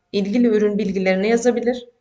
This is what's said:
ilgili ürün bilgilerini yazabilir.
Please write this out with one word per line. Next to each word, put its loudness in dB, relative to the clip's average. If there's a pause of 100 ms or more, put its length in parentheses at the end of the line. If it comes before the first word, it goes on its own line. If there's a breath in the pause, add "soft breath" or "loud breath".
(120)
ilgili 0
ürün 2
bilgilerini 0
yazabilir. 0 (120)